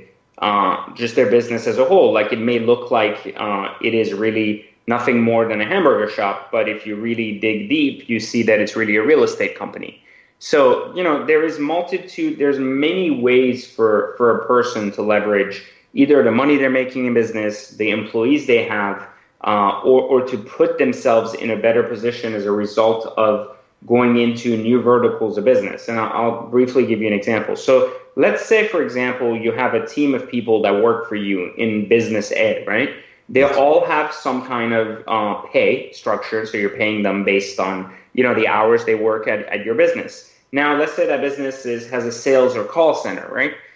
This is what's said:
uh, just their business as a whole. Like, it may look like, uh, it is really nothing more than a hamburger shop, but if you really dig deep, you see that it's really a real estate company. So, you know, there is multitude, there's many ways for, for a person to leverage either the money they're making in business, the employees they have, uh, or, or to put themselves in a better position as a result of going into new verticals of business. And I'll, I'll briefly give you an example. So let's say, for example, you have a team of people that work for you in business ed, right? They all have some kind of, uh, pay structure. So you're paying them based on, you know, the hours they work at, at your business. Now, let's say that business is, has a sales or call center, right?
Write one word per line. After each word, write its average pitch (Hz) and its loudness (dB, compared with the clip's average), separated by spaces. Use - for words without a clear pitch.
uh, 101 0
just 117 -6
their 127 4
business 117 0
as 110 -2
a 127 6
whole. 170 6
Like, 107 0
it 113 -4
may 120 0
look 117 0
like, 107 -2
uh, 101 -4
it 113 -2
is 110 0
really 107 -2
nothing 120 0
more 113 2
than 107 -4
a 107 -2
hamburger 127 2
shop, 98 -4
but 110 0
if 107 -8
you 104 -8
really 110 -4
dig 107 -2
deep, 139 -2
you 117 -2
see 113 -4
that 107 2
it's 107 -2
really 107 0
a 110 2
real 143 4
estate 104 -2
company. - -14
So, - 2
you 180 -2
know, 147 0
there 156 2
is 151 -4
multitude, 165 -4
there's 143 2
many 147 0
ways 123 2
for, 107 0
for 117 4
a 110 -6
person 117 0
to 107 -6
leverage 101 0
either 139 6
the 113 4
money 139 4
they're 135 2
making 127 -2
in 120 0
business, 107 -2
the 107 0
employees 117 0
they 117 4
have, 101 -4
uh, 101 0
or, 131 6
or 131 2
to - -6
put - -2
themselves 117 2
in - -4
a 110 0
better 113 2
position 117 -4
as 101 -4
a 104 0
result 107 0
of 107 0
going 120 4
into 120 0
new 113 2
verticals 113 2
of 101 -4
business. 107 0
And 113 -4
I'll, 107 -4
I'll 117 -2
briefly 123 2
give 110 -2
you 110 -2
an 107 0
example. 104 -2
So 127 2
let's 190 0
say, 214 2
for 175 -2
example, 123 -2
you 113 -2
have 123 -2
a 113 -2
team 143 0
of - -6
people 113 0
that 101 2
work 113 0
for 107 -8
you 98 -4
in 107 -2
business 110 0
ed, 107 0
right? 110 -2
They 127 4
all 143 4
have 151 -2
some 127 -6
kind 120 -4
of, 110 -2
uh, 107 -2
pay 110 0
structure. 110 -4
So 110 -8
you're 101 -2
paying 107 -2
them 98 0
based 98 -2
on, 95 -6
you 123 2
know, 123 2
the 110 0
hours 113 2
they 110 2
work 110 0
at, 107 -4
at 101 -8
your 113 -2
business. - -2
Now, 143 0
let's 156 -2
say 170 0
that 143 -2
business 139 -6
is, 120 -6
has 123 -6
a 120 -4
sales 127 2
or 104 -4
call 160 2
center, - -8
right? 143 -4